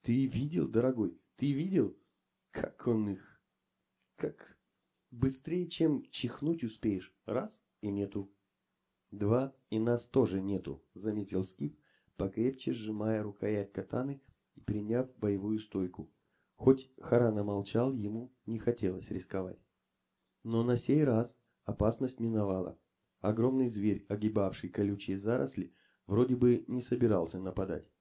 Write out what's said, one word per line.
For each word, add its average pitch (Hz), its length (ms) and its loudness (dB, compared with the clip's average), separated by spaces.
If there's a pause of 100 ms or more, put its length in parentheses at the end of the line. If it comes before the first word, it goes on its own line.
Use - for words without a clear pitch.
«Ты 131 260 2
видел, 147 400 -2
дорогой, 117 540 0 (160)
ты 143 160 0
видел? 147 440 0 (540)
Как - 360 -6
он 110 240 2
их... - 300 -10 (760)
Как... - 420 -10 (520)
Быстрее, 135 580 -2
чем 151 420 2
чихнуть 147 540 -4
успеешь, 107 500 -4 (120)
раз — 175 380 -6 (180)
и 104 80 -2
нету». 101 420 -4 (800)
«Два — 113 440 2 (160)
и 110 80 -2
нас 120 280 0
тоже 98 340 2
нету», 92 420 -6 (120)
заметил 101 500 -4
Скип, - 340 -8 (380)
покрепче 120 560 -2
сжимая 107 500 -2
рукоять 104 500 -4
катаны 131 500 -4 (320)
и - 60 -20
приняв 110 580 -2
боевую 104 400 0
стойку. 92 520 -6 (440)
Хоть 131 440 4
Харана 113 460 4
молчал, 104 480 0
ему 113 400 -6 (140)
не 113 120 -4
хотелось 95 520 -2
рисковать. 92 480 -6 (840)
Но 113 220 0
на 123 140 4
сей 147 260 4
раз 117 340 2 (260)
опасность 117 540 0
миновала. 104 600 0 (420)
Огромный 123 480 2
зверь, 104 400 0
огибавший 104 600 -2
колючие 101 480 -2
заросли, 117 560 -2 (320)
вроде 123 300 4
бы 123 320 4
не 123 140 -4
собирался 92 580 2
нападать. 95 500 -6 (100)